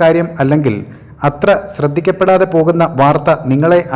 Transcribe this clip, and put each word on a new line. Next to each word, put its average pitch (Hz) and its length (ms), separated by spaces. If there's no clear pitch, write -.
കാര്യം 170 260
അല്ലെങ്കിൽ 139 340
അത്ര 202 220
ശ്രദ്ധിക്കപ്പെടാതെ 180 760
പോകുന്ന 165 300
വാർത്ത 147 280
നിങ്ങളെ 160 300